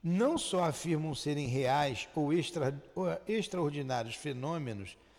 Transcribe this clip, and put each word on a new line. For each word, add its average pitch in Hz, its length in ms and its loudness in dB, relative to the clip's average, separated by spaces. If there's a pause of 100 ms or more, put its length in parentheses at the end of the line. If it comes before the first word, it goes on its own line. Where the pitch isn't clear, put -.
não 220 340 4
só 180 280 2
afirmam 156 500 0
serem 143 320 -2
reais 131 680 2
ou 147 200 2
extra-, 143 480 0 (120)
ou 185 120 -2 (220)
extraordinários 143 880 -2
fenômenos 131 840 -6 (220)